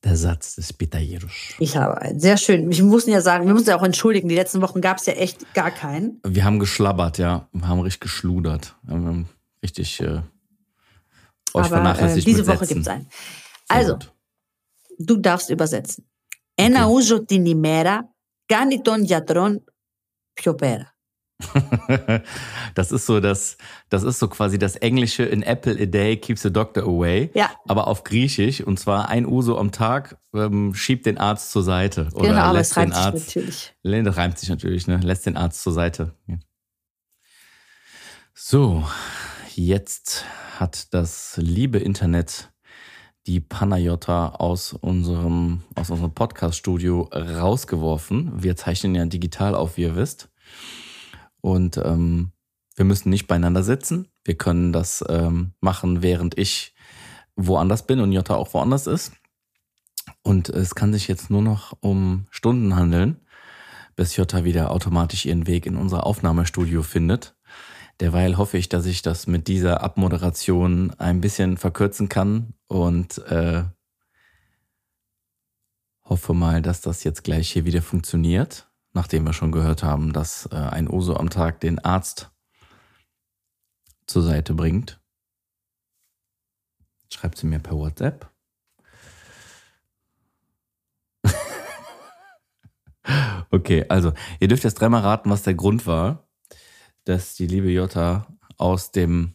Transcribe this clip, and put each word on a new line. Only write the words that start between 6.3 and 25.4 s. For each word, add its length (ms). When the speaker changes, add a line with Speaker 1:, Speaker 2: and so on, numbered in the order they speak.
Speaker 1:
haben 140
geschlabbert, 640
ja. 320
Wir 160
haben 140
richtig 200
geschludert. 800
Wir 140
haben 340
richtig, 400
äh, 60
euch 140
Speaker 2:
Aber, 120
Speaker 1:
vernachlässigt 600
Speaker 2:
äh, 40
diese 100
Speaker 1:
mit 60
Speaker 2:
Woche 180
Speaker 1:
Sätzen. 80
Speaker 2:
gibt's 140
einen. 160
Speaker 1:
Sehr 80
Speaker 2:
Also, 160
Speaker 1:
gut. 200
Speaker 2:
du 200
darfst 340
übersetzen. 540
Speaker 1:
Okay. 100
Speaker 2:
Ένα 200
ούζο 380
την 200
ημέρα, 640
κάνει 360
τον 220
γιατρόν 600
πιο 220
πέρα. 320
Speaker 1:
<laughs> 840
Das 160
ist 160
so 120
das, 380
das 140
ist 160
so 80
quasi 320
das 160
Englische 480
in 200